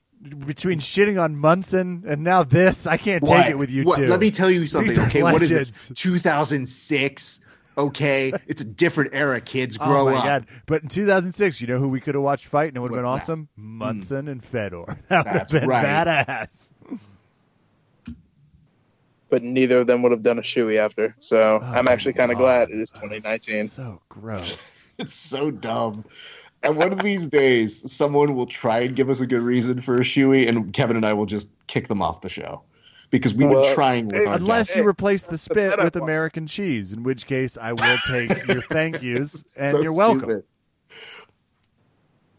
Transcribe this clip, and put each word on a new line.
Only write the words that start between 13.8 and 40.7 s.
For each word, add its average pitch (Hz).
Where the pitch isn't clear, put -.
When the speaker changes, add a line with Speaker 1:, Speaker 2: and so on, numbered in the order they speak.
Speaker 1:
and 131
Fedor. 95
<laughs> -
That -
would -
have 170
Speaker 2:
That's -
Speaker 1:
been 147
Speaker 2:
right. 127
Speaker 1:
badass. 143
Speaker 3:
But 123
neither 127
of 117
them 123
would 123
have 113
done 117
a -
shoey 110
after. 107
So 110
Speaker 1:
Oh 120
Speaker 3:
I'm 123
Speaker 1:
my 127
Speaker 3:
actually 123
kinda 123
Speaker 1:
God. 117
Speaker 3:
glad 123
it 110
is 113
Speaker 1:
That's -
Speaker 3:
twenty 107
nineteen. 107
Speaker 1:
so 110
gross. 101
Speaker 2:
<laughs> -
It's -
so 139
dumb. 113
And 151
one 170
of 190
these 196
days, 127
someone 143
will 123
try 117
and 123
give 127
us 123
a 127
good 123
reason 123
for 123
a 123
shoey, 135
and 110
Kevin 117
and 110
I 107
will 104
just 104
kick -
them 101
off 82
the -
show -
because 131
we've 135
Speaker 3:
Well, 135
Speaker 2:
been 139
trying 127
with 208
our 202
Speaker 1:
Unless 214
Speaker 2:
guests. 185
Speaker 1:
you 208
replace 196
the -
Speaker 3:
That's 165
the 165
Speaker 1:
spit 202
Speaker 3:
bet 202
I 196
Speaker 1:
with 165
Speaker 3:
want. 165
Speaker 1:
American 160
cheese, 127
in 113
which 127
case 131
I 113
will 123
take 127
Speaker 2:
<laughs> -
Speaker 1:
your 185
thank 160
yous 127
and 139
Speaker 2:
So 147
Speaker 1:
you're 160
welcome. 190
Speaker 2:
stupid. 110